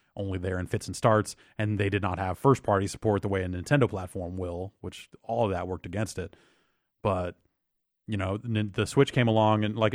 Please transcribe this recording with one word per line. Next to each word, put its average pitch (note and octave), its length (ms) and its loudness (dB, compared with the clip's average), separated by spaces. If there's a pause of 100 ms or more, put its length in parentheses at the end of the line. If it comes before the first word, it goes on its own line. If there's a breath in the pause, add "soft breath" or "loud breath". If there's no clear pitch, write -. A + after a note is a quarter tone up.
(160 soft breath)
only F#2+ 220 -4
there F2+ 200 -2
in F2+ 80 -4
fits - 200 -4
and F2+ 100 -8
starts, G#2+ 400 2 (220 soft breath)
and G#2+ 200 0
they G2+ 120 0
did G2+ 100 2
not F#2 180 -2
have F#2 200 -4
first-party G#2+ 480 4
support G2+ 340 0
the G#2 80 -4
way G2 140 0
a F#2 60 -4
Nintendo F#2 380 2
platform F#2 520 -8
will," F2+ 420 -6
which - 300 -14 (140)
all A#2 200 0
of G#2 60 2
that F2+ 180 -4
worked F2+ 160 -6
against G2 340 -6
it. F2+ 180 -10 (680 soft breath)
But, F#2 320 -2 (720)
you G#2+ 100 -4
know, G2 260 -2
Nin-, G#2+ 300 -2
the G#2+ 140 0
Switch - 260 2
came A#2+ 160 4
along, G#2+ 340 4
and, G#2+ 140 -2
like, A2 180 2